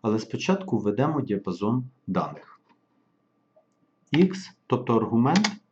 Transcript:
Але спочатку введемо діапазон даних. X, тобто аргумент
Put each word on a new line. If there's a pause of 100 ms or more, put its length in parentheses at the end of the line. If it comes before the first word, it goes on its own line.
Але
спочатку
введемо
діапазон (220)
даних. (1500)
X, (320)
тобто
аргумент (200)